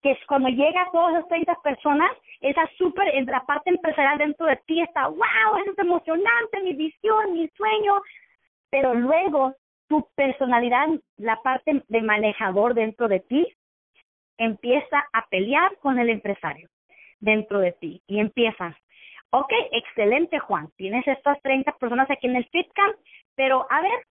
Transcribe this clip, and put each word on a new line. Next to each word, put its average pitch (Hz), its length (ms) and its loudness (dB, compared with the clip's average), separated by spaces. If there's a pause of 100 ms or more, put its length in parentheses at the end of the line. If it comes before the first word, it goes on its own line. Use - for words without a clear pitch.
Que 277 100 2
es - 160 -4
cuando 269 220 2
llegan 320 420 0
todas 339 220 2
esas 339 140 -2
treinta 339 360 -2
personas, 294 480 0 (320)
esa 302 340 0
súper, 370 380 0
en 269 100 0
la 254 200 -2
parte 294 240 -2
empresarial 311 480 2
dentro 302 280 -2
de 294 120 2 (100)
ti 320 140 0
está, - 260 -2
"Wow, 415 540 0
eso 392 100 -6
es - 80 -8
emocionante, 392 840 0
mi 370 120 -4
visión, 392 600 -2
mi 330 220 -2
sueño". 415 460 0 (680)
Pero 269 240 2
luego 269 600 2 (320)
tu 302 280 0
personalidad, 254 760 2 (280)
la 220 240 -4
parte 269 460 0
de 220 140 0
manejador 214 720 0
dentro 220 340 -2
de 190 140 0
ti, 320 260 0 (920)
empieza 226 760 -2
a 226 140 -2
pelear 277 500 0
con 269 220 0
el 233 100 2
empresario 196 600 -6 (500)
dentro 214 400 0
de 180 140 2
ti 170 340 -12
y 202 120 -4
empiezas, 214 560 -2 (600)
Ok, 392 160 0 (200)
excelente, 240 680 0
Juan, 156 380 -4
tienes 208 320 -4
estas 285 340 -2
treinta 269 300 0
personas 247 400 -2
aquí 269 160 -4
en 247 80 0
el 247 140 -2
Fit 349 240 -4
Camp, 403 220 2 (380)
pero 262 340 0
a 294 140 0
ver 427 240 -2 (120)